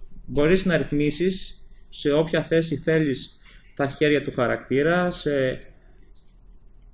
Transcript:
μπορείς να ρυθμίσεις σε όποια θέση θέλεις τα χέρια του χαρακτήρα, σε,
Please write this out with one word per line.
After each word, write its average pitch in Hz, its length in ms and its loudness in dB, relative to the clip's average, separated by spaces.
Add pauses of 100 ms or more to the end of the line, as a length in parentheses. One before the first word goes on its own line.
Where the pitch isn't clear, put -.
(260)
μπορείς 156 380 2
να 175 120 2
ρυθμίσεις 147 840 -2 (300)
σε - 240 -2
όποια 160 300 2
θέση 165 340 0
θέλεις 156 640 -2 (340)
τα 139 140 -2
χέρια 147 360 2
του - 100 -6
χαρακτήρα, 143 760 0
σε, 135 480 -2 (1400)